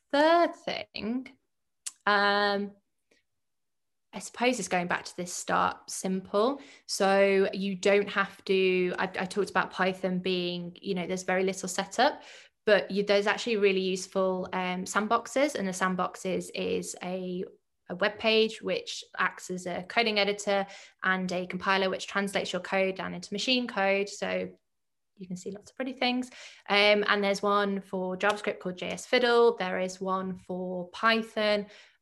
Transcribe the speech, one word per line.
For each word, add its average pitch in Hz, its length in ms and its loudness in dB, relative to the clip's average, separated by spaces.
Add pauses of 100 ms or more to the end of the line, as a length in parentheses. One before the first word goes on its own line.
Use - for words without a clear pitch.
(120)
third 330 420 6
thing, - 720 -8 (800)
um, 202 640 2 (1400)
I 190 60 -10
suppose 247 380 0
is 180 100 -4
going 180 180 0
back 175 180 -2
to - 140 -16
this 175 160 -8
start 185 420 0 (140)
simple. 202 720 -2 (240)
So 196 680 4
you 196 220 -4
don't 202 340 4
have - 380 -2
to, 185 520 2
I, 190 60 0
I 185 220 -4
talked 190 240 -2
about 185 200 0
Python 185 480 -2
being, 175 640 -4
you 196 140 -4
know, 175 120 -4
there's 185 180 -4
very 190 200 0
little 190 240 -4
setup, 233 540 0 (420)
but 208 260 4
you, 196 140 0
there's 202 220 4
actually 208 320 0
really 190 240 4
useful, 185 720 -2
um, 185 300 -2
sandboxes. 233 720 0
And 196 120 -2
the 185 40 -4
sandboxes 185 800 -2
is 185 480 -4
a, 180 420 -6 (460)
a 185 60 -6
web 208 220 -2
page 220 440 2
which - 420 -6 (140)
acts - 320 -4
as 180 160 -6
a 180 240 -6
coding 226 280 2
editor 202 480 2 (380)
and 185 260 0
a 180 160 -2
compiler 190 440 0
which 190 160 -6
translates 196 480 -2
your 180 80 -2
code 190 340 0
down 180 160 -8
into 175 220 -10
machine 247 320 0
code. 196 420 0
So 185 400 -4 (680)
you 190 80 -16
can 180 100 -8
see 185 140 -10
lots 202 200 -14
of - 60 -20
pretty 262 160 -6
things. 247 380 -2 (400)
Um, 208 380 6
and 202 140 2
there's 196 200 0
one 202 400 0
for 185 340 -6
JavaScript 208 440 0
called 180 180 -8
J 180 100 -6
S 185 160 -8
Fiddle. 240 540 4
There 185 200 -2
is 185 220 -4
one 190 460 -4
for 180 480 -6
Python. 214 720 0 (360)